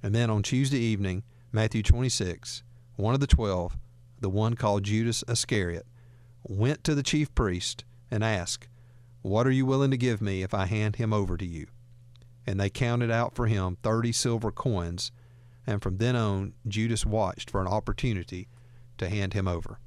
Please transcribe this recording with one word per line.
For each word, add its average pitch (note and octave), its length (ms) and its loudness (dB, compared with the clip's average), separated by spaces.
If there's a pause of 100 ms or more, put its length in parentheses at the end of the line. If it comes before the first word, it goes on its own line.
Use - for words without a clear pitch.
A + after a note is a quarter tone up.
And G2+ 140 0
then A#2 140 2
on G#2 120 2
Tuesday C3 380 2
evening, G2+ 440 0 (280)
Matthew A2 320 0
twenty-six, A#2 800 2 (320)
one G#2+ 180 2
of C3+ 60 2
the C#3 80 2
twelve, F#2 500 4 (420)
the G2+ 100 -2
one A2 260 2
called G2+ 280 2
Judas A2 440 0
Iscariot, F#2+ 580 -2 (580)
went A2+ 420 0
to D#3 100 2
the C#3+ 80 0
chief D3+ 320 0
priest F#2 500 -2 (240)
and G#2+ 140 0
asked, G2+ 440 -2 (540)
"What A2 260 2
are C3 40 4
you C3 140 4
willing C3+ 260 2
to C3+ 60 2
give A#2+ 240 0
me G2 200 -2
if F#2 120 -4
I F#2+ 120 0
hand G#2+ 300 0
him A2 180 0
over F#2 240 0
to G2 80 -4
you?" E2 220 -8 (800)
And F#2+ 140 -2
they G2+ 100 0
counted A#2+ 420 0
out A#2 240 0
for A#2+ 120 0
him F#2 360 0
thirty A#2 280 2
silver A2+ 400 0
coins, F2+ 600 -4 (560)
and G#2 140 -2
from F#2+ 160 -2
then A#2+ 180 2
on, G2+ 380 0 (140)
Judas A2 400 0
watched G#2 420 -2
for G2+ 100 -2
an F#2 80 0
opportunity G2+ 800 -4 (520)
to F#2 100 -2
hand G2 240 -2
him F#2+ 140 0
over. E2+ 400 -4